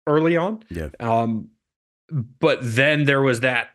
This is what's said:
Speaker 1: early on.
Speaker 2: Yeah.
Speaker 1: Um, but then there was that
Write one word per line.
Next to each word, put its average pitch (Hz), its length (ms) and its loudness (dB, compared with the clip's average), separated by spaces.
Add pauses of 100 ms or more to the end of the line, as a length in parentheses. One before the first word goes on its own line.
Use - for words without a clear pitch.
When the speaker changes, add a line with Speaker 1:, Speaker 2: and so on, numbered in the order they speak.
Speaker 1:
early 160 280 2
on. 202 340 -4
Speaker 2:
Yeah. 80 200 -8 (100)
Speaker 1:
Um, 113 500 -2 (600)
but 143 500 0
then 139 440 2
there 139 160 2
was 127 200 2
that 123 340 -2